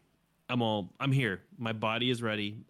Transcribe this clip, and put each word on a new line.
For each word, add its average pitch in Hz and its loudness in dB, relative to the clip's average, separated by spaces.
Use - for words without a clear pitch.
I'm 123 0
all, 107 0
I'm 135 2
here. 117 2
My 113 -2
body 113 0
is 120 0
ready. 107 -2